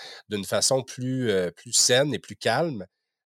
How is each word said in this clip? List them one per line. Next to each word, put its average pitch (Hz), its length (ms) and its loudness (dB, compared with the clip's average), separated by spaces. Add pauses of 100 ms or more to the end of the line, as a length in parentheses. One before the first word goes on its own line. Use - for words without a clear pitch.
(280)
d'une 101 160 -4
façon 131 400 0
plus, 127 460 -4
euh, 92 220 0
plus - 200 -20
saine 131 420 4
et 98 60 -4
plus - 160 -14
calme, 120 500 -2 (400)